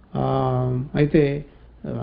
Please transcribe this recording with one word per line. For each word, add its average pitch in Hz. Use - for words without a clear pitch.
ఆ, 139
అయితే 143